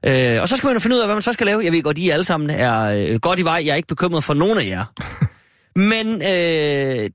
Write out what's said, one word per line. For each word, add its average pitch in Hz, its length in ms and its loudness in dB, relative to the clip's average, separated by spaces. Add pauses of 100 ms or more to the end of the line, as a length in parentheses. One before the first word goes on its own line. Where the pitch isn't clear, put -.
Øh, 123 360 2
og 175 80 0
så 262 80 0
skal 277 100 -2
man 262 80 2
jo 220 40 0
finde 226 160 0
ud 240 60 2
af, 214 60 0
hvad 208 80 0
man 208 60 -2
så 240 120 -2
skal 220 120 -2
lave. 214 180 0
Jeg 170 80 0
ved 165 120 2
godt, 147 140 -2
I 175 120 0
alle 156 160 0
sammen 151 240 -2
er, 120 340 0
øh, 104 360 0
godt 175 200 0
i 185 40 0
vej. 165 220 0
Jeg 151 60 0
er 139 40 0
ikke - 120 -4
bekymret 165 360 -2
for 151 100 -2
nogen 196 240 2
af 135 100 0
jer. 95 180 -4 (540)
<laughs> - 520 -2
Men, 220 160 0
øh, 151 1080 0